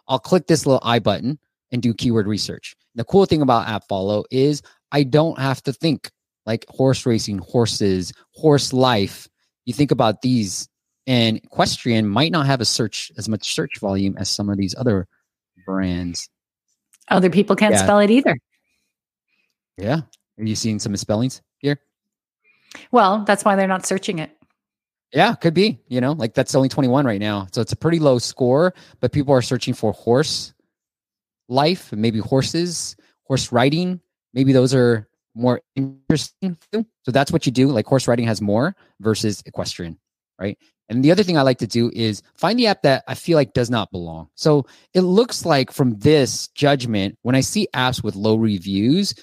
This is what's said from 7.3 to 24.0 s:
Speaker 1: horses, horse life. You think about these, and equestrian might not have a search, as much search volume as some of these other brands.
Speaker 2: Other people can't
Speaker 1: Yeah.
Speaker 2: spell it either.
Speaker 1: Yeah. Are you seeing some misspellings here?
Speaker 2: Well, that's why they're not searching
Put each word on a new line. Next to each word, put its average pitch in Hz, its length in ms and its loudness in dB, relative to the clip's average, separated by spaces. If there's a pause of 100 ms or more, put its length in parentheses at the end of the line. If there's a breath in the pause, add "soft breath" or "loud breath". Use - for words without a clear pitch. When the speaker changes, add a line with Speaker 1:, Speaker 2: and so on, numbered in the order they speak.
Speaker 1:
horses, 95 760 -2 (200 soft breath)
horse 143 380 2
life. 123 560 0 (380)
You 123 80 -4
think 143 160 0
about 110 320 0
these, 117 460 -2 (380)
and 113 300 2
equestrian 113 720 -2
might 135 240 0
not 156 140 0
have 135 160 0
a - 20 0
search, - 540 -4
as 101 100 -8
much 107 260 -6
search - 240 -6
volume 98 380 -2
as 101 140 -8
some 104 180 -4
of 101 80 -2
these 98 180 -4
other 101 320 -2 (600)
brands. 90 640 -6 (760)
Speaker 2:
Other 185 220 4
people 202 260 2
can't 214 180 4
Speaker 1:
Yeah. 202 80 4
Speaker 2:
spell 202 160 4
it 208 120 4
either. 226 260 2 (1400)
Speaker 1:
Yeah. 123 260 -4 (360)
Are 107 60 -6
you 107 100 -2
seeing 107 240 -4
some 101 140 -6
misspellings 110 500 -4 (160)
here? 143 220 -2 (1120 loud breath)
Speaker 2:
Well, 208 320 2
that's 202 200 0
why 202 120 4
they're 190 100 2
not 185 180 -4
searching 190 360 -4